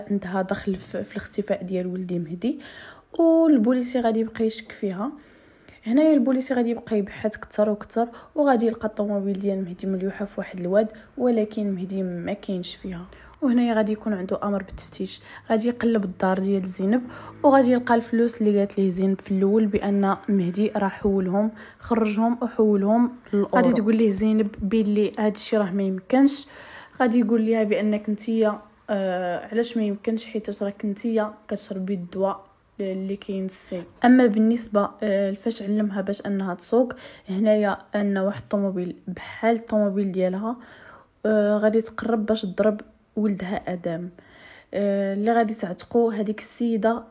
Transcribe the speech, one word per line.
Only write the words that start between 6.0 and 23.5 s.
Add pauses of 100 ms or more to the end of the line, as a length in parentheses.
البوليسي
غادي
يبقى
يبحث
كتر
وكتر، (280)
وغادي
يلقى
الطوموبيل
ديال
مهدي
مليوحه
في
واحد
الواد، (300)
ولكن
مهدي
ما
كاينش
فيها. (360)
وهنايا
غادي
يكون
عنده
امر
بالتفتيش، (300)
غادي
يقلب
الدار
ديال
زينب، (400)
وغادي
يلقى
الفلوس
اللي
قالت
ليه
زينب
في
الاول
بان (120)
مهدي
راه
حولهم، (280)
خرجهم
وحولهم (200)
للأورو.